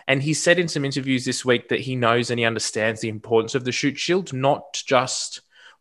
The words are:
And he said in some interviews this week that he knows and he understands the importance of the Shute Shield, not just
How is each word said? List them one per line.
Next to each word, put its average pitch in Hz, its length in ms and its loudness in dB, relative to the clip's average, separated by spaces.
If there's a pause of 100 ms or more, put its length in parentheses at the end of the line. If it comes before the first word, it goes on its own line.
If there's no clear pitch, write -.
And 135 160 2
he 156 100 0
said 175 240 4
in 175 100 2
some 143 180 -2
interviews 131 380 -2
this 127 220 -4
week 120 240 2
that 123 120 0
he 127 140 -6
knows 120 360 2
and 120 80 -2
he 117 60 2
understands 113 560 -2
the 113 80 -4
importance 110 440 0
of 127 100 -2
the 123 80 -4
Shute 143 280 -2
Shield, 180 340 -2
not 135 500 -2
just - 580 0 (400)